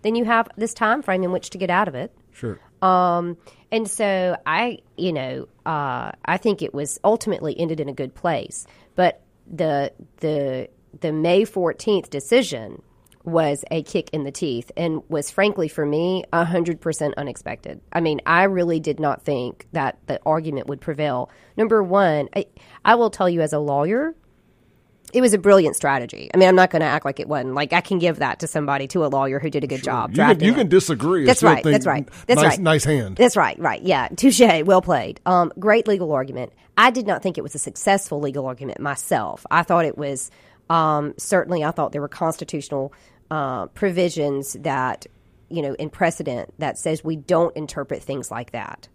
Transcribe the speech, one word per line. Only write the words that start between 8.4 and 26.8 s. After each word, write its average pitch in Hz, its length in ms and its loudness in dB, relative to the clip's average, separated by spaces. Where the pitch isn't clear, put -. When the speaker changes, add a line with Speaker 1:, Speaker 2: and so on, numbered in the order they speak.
Speaker 1:
But - 260 2
the, 151 400 -2
the, 139 520 -4
the 160 120 -4
May 170 340 2
fourteenth 185 640 -2
decision 139 720 -2
was 156 480 0
a 160 100 -4
kick - 320 -6
in 151 100 -4
the 139 80 -8
teeth 127 460 -6
and 160 320 -2
was, 147 220 -6
frankly, 202 360 0
for 151 160 -4
me, 165 480 -2
a 170 140 2
hundred 170 340 -2
percent 156 380 -4
unexpected. - 640 -12
I 170 80 -2
mean, 156 260 0
I 175 180 4
really 175 360 0
did 151 200 -4
not 147 240 -2
think 123 480 -6
that 143 340 -4
the - 200 -6
argument 156 420 -2
would 139 120 -8
prevail. 139 520 -4
Number 214 240 2
one, 175 540 2
I, 196 100 -2
I 220 100 8
will 233 140 2
tell - 180 0
you 170 140 2
as 156 100 0
a 151 80 0
lawyer, 165 540 -2
it 247 80 4
was 240 120 6
a 214 40 2
brilliant 190 380 6
strategy. 135 580 -4
I - 40 4
mean, 185 120 8
I'm 185 60 8
not 185 160 6
gonna 165 140 2